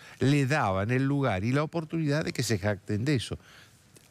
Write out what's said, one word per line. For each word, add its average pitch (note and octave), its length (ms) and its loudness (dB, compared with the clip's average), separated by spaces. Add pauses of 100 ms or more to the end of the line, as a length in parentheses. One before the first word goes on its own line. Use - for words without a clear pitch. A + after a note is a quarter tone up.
(180)
le C#3 300 2
daban G#2+ 420 2
el B2+ 140 2
lugar C3+ 400 0
y A#2 80 0
la C#3+ 100 2
oportunidad D#3 640 -2
de E3+ 80 -4
que - 80 -4
se A2+ 160 0
jacten G#2 480 -2
de D3+ 80 2
eso. - 240 -2 (720)